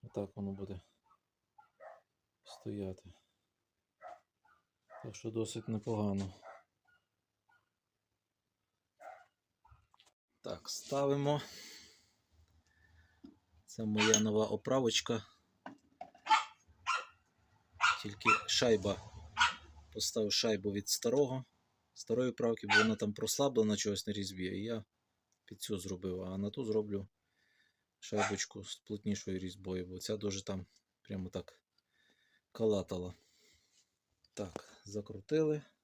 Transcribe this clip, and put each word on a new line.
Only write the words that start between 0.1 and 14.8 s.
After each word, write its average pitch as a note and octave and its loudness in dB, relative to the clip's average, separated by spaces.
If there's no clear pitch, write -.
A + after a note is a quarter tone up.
воно G2 -4
буде G2 -8
стояти. F#2+ -8
Так A#2 -12
що A2+ -8
досить A2+ -4
непогано. G#2 0
Так, - -8
ставимо. C#3+ 2
Це - -6
моя G#2+ 6
нова G#2+ 4
оправочка. A#2 0